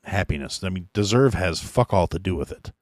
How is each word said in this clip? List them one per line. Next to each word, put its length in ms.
happiness. 600
I 60
mean, 240
deserve 400
has 260
fuck 340
all 140
to 120
do 160
with 160
it. 200